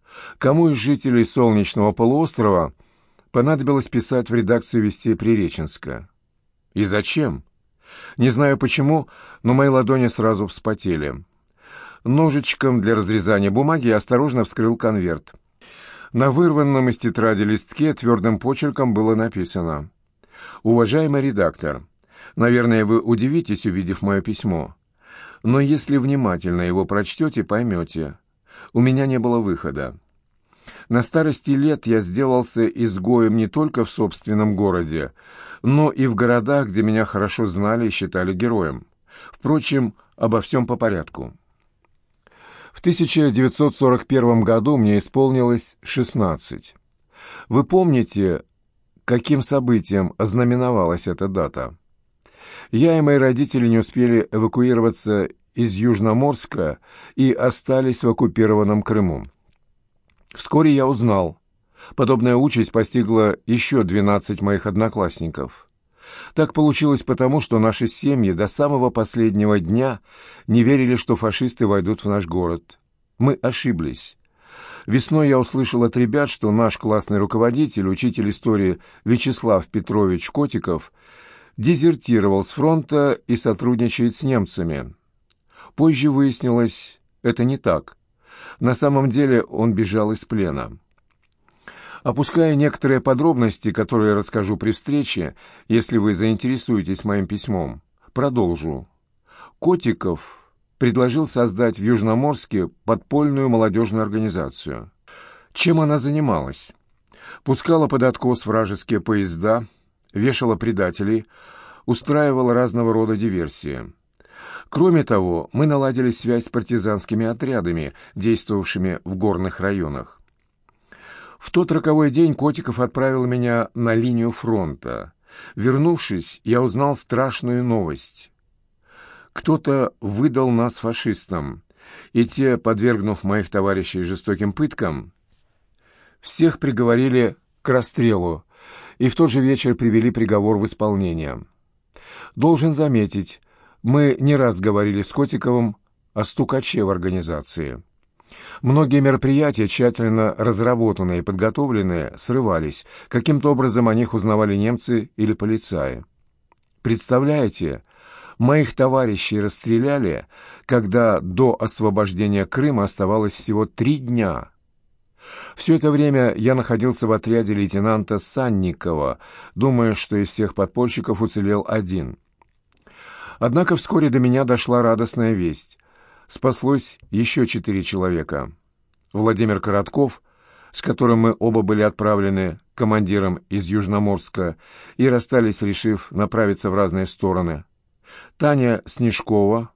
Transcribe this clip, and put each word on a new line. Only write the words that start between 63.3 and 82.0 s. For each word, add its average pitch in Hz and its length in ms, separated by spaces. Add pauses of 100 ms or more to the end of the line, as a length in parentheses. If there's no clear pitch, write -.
ещё 117 380
двенадцать 101 580
моих 98 240
одноклассников. 90 1040 (640)
Так 156 220
получилось 147 480
потому, 131 380
что - 180
наши 110 280
семьи 117 460
до 98 160
самого 143 400
последнего 107 720
дня 110 400 (460)
не 117 160
верили, 127 340
что 113 200
фашисты 113 500
войдут 101 360
в 104 60
наш 101 180
город. 85 520 (400)
Мы 131 240
ошиблись. 90 760 (680)
Весной 147 420
я 135 100
услышал 123 460
от 113 140
ребят, 131 320
что 107 200
наш 110 280
классный 107 400
руководитель, 117 680
учитель 101 440
истории 101 480 (260)
Вячеслав 113 640
Петрович 98 640
Котиков, 113 640 (640)
дезертировал 120 840